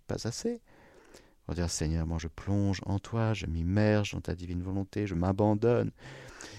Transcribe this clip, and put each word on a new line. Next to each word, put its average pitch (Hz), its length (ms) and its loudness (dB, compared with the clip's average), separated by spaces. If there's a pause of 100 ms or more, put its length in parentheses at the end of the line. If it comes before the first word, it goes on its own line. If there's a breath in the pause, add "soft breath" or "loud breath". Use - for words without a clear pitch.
pas - 220 -4
assez. 226 320 -4 (840 soft breath)
Pour 82 80 -4
dire, « 85 160 2
Seigneur, 80 360 0
moi 82 120 0
je 80 100 -4
plonge 98 580 0
en 101 120 0
toi, 110 360 0
je 98 120 -4
m'immerge 104 680 4
dans 87 80 -4
ta 85 140 -4
divine 87 280 -6
volonté, 98 440 -2
je 95 80 -4
m'abandonne. 107 760 4 (680 loud breath)